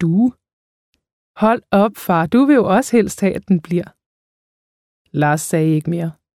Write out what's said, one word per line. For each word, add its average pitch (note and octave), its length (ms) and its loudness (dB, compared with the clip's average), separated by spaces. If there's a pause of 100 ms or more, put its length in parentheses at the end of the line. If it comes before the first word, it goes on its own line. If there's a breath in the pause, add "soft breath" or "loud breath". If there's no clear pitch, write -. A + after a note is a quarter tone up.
due." G3+ 280 0 (1120)
"Hold A#3 260 2
op, G#3 260 2 (100)
far, E3+ 200 0
du A#3+ 180 2
vil C#4+ 100 4
jo A#3 120 2 (100)
også B3 200 0
helst - 240 0
have, F#3+ 140 0
at - 140 -8
den F#3 140 2
bliver." E3+ 260 -6 (1300)
Lars D3 180 0
sagde D#3+ 340 -2
ikke D#3 160 -4
mere, E3+ 200 -6 (260)